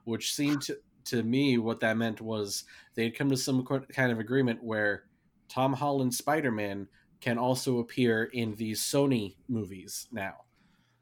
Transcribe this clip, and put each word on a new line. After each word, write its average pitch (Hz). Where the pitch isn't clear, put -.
which 113
seemed 147
to, -
to 117
me, 127
what 113
that 113
meant 113
was 107
they 113
had 117
come 139
to 135
some 131
co-, 135
kind 131
of 113
agreement 120
where 107
Tom 131
Holland's 135
Spider-Man 107
can 117
also 127
appear 117
in 113
these 110
Sony 127
movies 98
now, 98